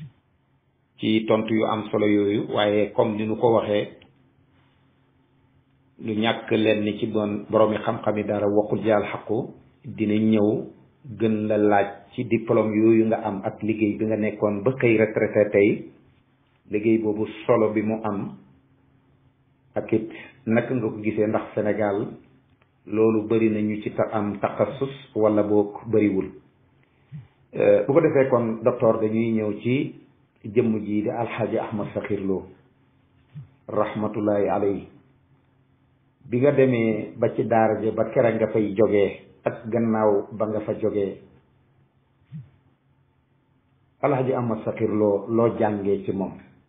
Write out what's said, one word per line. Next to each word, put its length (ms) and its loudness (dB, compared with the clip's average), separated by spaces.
ci 300 0
tontu 280 2
yu 100 0
am 260 -4
solo 160 2
yooyu, 460 2
waaye 400 0
comme 240 0
ni 100 -4
nu 80 -4
ko 200 2
waxee, 420 -2
lu 160 -6
ñàkk 360 -2
leen 320 2
ni 160 -2
ci 80 -4
bon, 420 -4
boroomi 340 4
xam-xam 340 -2
yi 60 -2
dara 240 -2
waxul 380 0
jaal 260 4
xaqu, 420 -6
dina 320 -2
ñëw 540 2
gën 280 0
la 100 0
laaj 300 4
ci 120 -6
diplôme 500 0
yooyu 320 6
nga 180 0
am 180 -4
ak 180 -8
liggéey 360 -2
bi 80 -2
nga 100 -2
nekkoon 480 -2
ba 160 2
xëy 180 4
retraité 540 2
tey, 400 2
liggéey 280 2
boobu 260 -2
solo 280 2
bi 80 0
mu 220 -2
am, 340 -6
ak 160 -6
it 180 -2
naka 280 0
nga 140 -2
ko 140 -8
gisee, 260 -2
ndax 280 -4
Sénégal 580 -2
loolu 420 2
bari 220 2
na 100 0
ñu 220 -2
ci 100 -6
ta-, 220 -2
am 260 -4
taxasus 540 -2
wala 280 4
boog 440 0
bariwul. 440 2
Euh, 300 4
bu 80 0
ko 80 4
defee 280 4
kon, 340 0
docteur, 360 2
dañuy 320 0
ñëw 300 -2
ci 340 -2
jëmm 400 0
ji 200 -2
di 60 -2
Alhaji 500 -4
Ahmad 340 -6
Sakhir 320 -4
Lo, 220 -4
rahmatullahi 840 -2
alayhi. 380 -2
Bi 140 -2
nga 120 4
demee 640 2
ba 200 0
ci 100 0
daara 380 2
ja 80 0
ba 180 -2
kera 240 2
nga 140 0
fay 260 0
jógee 480 2
ak 240 -8
gannaaw 640 2
ba 160 -4
nga 140 -4
fa 120 -4
jógee, 480 -4
Alhaji 320 0
Ahmad 320 -2
Sakhir 240 -2
Lo, 400 2
loo 300 2
jàngee 460 0
ci 60 -4
moom? 220 -4